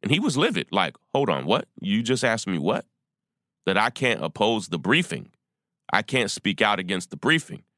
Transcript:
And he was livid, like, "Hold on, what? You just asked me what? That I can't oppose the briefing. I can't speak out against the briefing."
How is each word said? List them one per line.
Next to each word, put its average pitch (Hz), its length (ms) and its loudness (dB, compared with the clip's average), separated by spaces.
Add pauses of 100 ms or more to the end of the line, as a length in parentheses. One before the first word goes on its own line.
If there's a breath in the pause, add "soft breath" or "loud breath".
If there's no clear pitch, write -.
And 104 100 2
he 170 80 4
was 220 160 -2
livid, 208 340 0
like, 92 260 0 (160)
"Hold 135 160 0
on, 71 160 -2
what? 101 220 0 (140)
You 104 220 0
just 123 220 -2
asked 113 220 0
me 92 120 -2
what? 82 280 -2 (760)
That 95 120 2
I 110 140 2
can't 123 320 0
oppose 104 460 0
the 85 100 -4
briefing. 95 540 0 (600)
I 107 100 4
can't 117 280 0
speak - 320 0
out 104 160 4
against 92 320 -4
the - 60 -14
briefing." - 480 -2 (140)